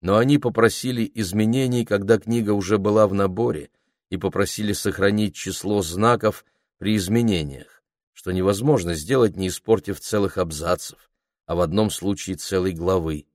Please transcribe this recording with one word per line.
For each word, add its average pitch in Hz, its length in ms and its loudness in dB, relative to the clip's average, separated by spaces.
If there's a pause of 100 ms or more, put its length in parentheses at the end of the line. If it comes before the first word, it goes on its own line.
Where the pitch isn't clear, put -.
Но 95 160 2
они 135 200 4
попросили 117 760 0
изменений, 113 680 0
когда 101 320 2
книга 113 340 -2
уже 101 260 0
была 104 300 4
в 95 60 0
наборе, 98 560 -2 (400)
и 92 80 -4
попросили 101 560 -2
сохранить 101 640 0
число 101 460 -4
знаков 104 600 0 (340)
при 104 200 0
изменениях, 92 880 -2 (280)
что - 200 -10
невозможно 95 640 0
сделать, 101 420 0
не 95 100 -4
испортив 101 540 -2
целых 101 360 -2
абзацев, 85 720 -4 (360)
а - 100 -6
в 87 60 0
одном 98 300 2
случае 95 460 -4
целой 95 360 -2
главы. 80 600 -2